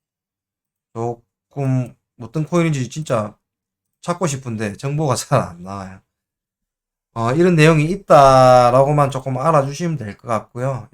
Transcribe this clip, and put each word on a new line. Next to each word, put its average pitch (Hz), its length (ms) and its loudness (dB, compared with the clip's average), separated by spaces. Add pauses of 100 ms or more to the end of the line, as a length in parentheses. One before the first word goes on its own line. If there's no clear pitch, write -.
(960)
조금 127 1000 -8 (260)
어떤 151 240 -8
코인인지 156 440 -4
진짜 113 480 -6 (680)
찾고 175 240 -6
싶은데 113 480 -8
정보가 143 420 -4
<laughs> - 120 -10
잘 127 120 0
안 87 240 -8
나와요. 95 360 -14 (1120)
어, 117 180 -4
이런 170 240 2
내용이 156 340 4
있다라고만 135 1200 4
조금 131 260 -6
알아주시면 147 600 -2
될 107 200 -10
것 - 120 -16
같고요. 120 640 -6